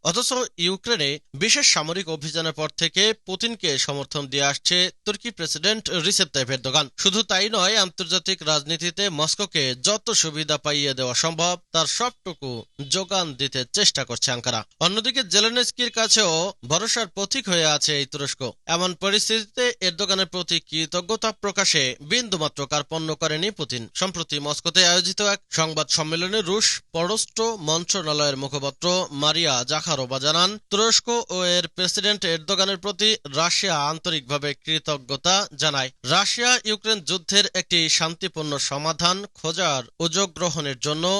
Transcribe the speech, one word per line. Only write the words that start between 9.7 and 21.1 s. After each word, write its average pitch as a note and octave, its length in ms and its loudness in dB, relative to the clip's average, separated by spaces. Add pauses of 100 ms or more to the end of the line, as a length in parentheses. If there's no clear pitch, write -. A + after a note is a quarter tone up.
যত G#3 200 0 (160)
সুবিধা D3+ 420 -2
পাইয়ে C#3+ 340 0
দেওয়া B2 160 -2 (100)
সম্ভব E3 300 0 (200)
তার D#3+ 120 2
সবটুকু F#3 640 -4 (440)
যোগান F#3 320 -2 (140)
দিতে C3+ 200 -2 (160)
চেষ্টা F#3+ 280 4
করছে A#2 300 -2
আঙ্কারা। A#2+ 260 -2 (240)
অন্যদিকে A3+ 380 0 (100)
জেলেনস্কির A#3 680 2
কাছেও G#3+ 340 4 (380)
ভরসার G#3+ 440 0
প্রতীক G3 380 -2
হয়ে E3 140 4 (100)
আছে D#3 240 2
এই C3+ 120 -2
তুরস্ক। C#3 280 -6 (260)
এমন F3 240 0 (120)
পরিস্থিতিতে G#3+ 640 0 (220)
এরদোগানের F#3+ 480 -2
প্রতি F3 220 -2 (120)
কৃতজ্ঞতা F3+ 640 -2 (120)